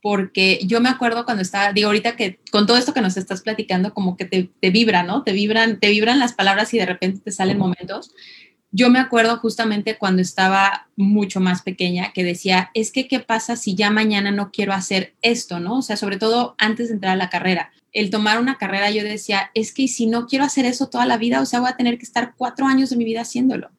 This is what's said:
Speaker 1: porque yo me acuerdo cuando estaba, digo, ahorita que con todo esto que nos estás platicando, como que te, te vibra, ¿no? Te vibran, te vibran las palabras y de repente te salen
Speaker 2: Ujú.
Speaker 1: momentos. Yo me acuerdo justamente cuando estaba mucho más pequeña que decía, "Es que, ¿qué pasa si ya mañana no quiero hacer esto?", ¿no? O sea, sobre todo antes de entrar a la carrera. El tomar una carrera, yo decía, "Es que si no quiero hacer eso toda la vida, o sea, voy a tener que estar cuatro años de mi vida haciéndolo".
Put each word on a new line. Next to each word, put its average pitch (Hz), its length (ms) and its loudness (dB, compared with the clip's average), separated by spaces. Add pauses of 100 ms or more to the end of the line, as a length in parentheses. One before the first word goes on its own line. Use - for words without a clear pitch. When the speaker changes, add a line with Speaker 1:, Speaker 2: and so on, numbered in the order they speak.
Speaker 1:
porque 190 640 2
yo 233 160 2
me 247 80 4
acuerdo 240 360 -2
cuando 214 180 -2
estaba, 202 300 -2
digo, 208 140 2
ahorita 214 280 0
que - 240 -4 (120)
con 208 140 4
todo 240 120 6
esto 254 160 0
que 262 80 0
nos 185 160 0
estás 185 240 -8
platicando, 208 520 -2
como 185 240 -2
que 190 80 -6
te, 185 240 -2 (100)
te 190 120 2
vibra, 202 320 4
¿no? 196 200 -2
Te 208 80 -2
vibran, 214 480 0
te 208 100 4
vibran 220 300 4
las 240 140 0
palabras 196 400 0
y 233 40 2
de 196 80 2
repente 185 380 -4
te 208 80 -10
salen 190 260 0
Speaker 2:
Ujú. 190 100 0
Speaker 1:
momentos. 185 440 -8 (640)
Yo 247 160 4
me 247 100 8
acuerdo 233 380 2
justamente 220 600 -2
cuando 185 240 2
estaba 190 760 2
mucho 196 460 2
más 180 200 0
pequeña 180 520 -4
que 185 100 -2
decía, 185 500 0
"Es 220 180 -2
que, 262 160 -4
¿qué 262 120 -2
pasa 233 380 -4
si 202 180 -4
ya 208 160 2
mañana 214 400 2
no 202 180 -2
quiero 196 220 -4
hacer 190 500 -4
esto?", 226 380 -2
¿no? 196 200 -4
O - 20 -4
sea, 214 160 -4
sobre 196 200 -4
todo 226 400 0
antes 220 300 0
de 226 60 -4
entrar 190 200 -2
a 190 40 0
la 185 120 -2
carrera. 180 420 -2 (200)
El 214 180 -2
tomar 214 300 0
una 262 180 0
carrera, 196 320 -2
yo 214 140 -2
decía, 208 500 -4
"Es 220 200 -4
que 269 160 0
si 233 180 -2
no 233 180 0
quiero 269 200 0
hacer 269 200 0
eso 254 220 -2
toda 247 180 -2
la 247 120 0
vida, 240 240 0
o 269 40 0
sea, 240 140 -2
voy 247 100 0
a 254 60 -6
tener 240 220 -2
que 240 80 -16
estar - 320 -6
cuatro 247 280 -4
años 262 240 2
de 262 60 -2
mi 240 80 0
vida 226 180 -4
haciéndolo". 247 580 -2